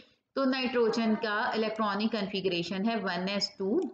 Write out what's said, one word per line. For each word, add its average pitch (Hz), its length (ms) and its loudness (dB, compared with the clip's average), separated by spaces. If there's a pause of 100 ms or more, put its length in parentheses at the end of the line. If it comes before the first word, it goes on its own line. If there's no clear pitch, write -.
(360)
तो 269 100 2
nitrogen 240 680 2
का 214 400 -2
electronic 214 560 0
कॉन्फ़िगरेशन 190 720 -2
है 233 140 2
वन 185 300 -2
एस 202 300 -2
टू, 208 220 2 (120)